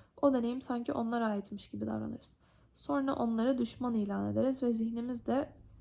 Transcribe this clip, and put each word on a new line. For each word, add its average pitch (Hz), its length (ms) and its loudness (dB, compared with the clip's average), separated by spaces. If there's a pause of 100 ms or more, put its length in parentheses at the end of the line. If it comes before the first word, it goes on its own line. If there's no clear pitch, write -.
(220)
O 285 120 8
deneyim 247 280 0
sanki 240 300 -2
onlara 233 340 0
aitmiş 202 420 -4
gibi 214 180 -4
davranırız. 220 500 -6 (380)
Sonra 277 400 0
onları 233 440 2
düşman 233 360 -2
ilan 202 380 0
ederiz 262 300 2
ve 240 100 4
zihnimiz 233 540 -2
de 269 220 2 (320)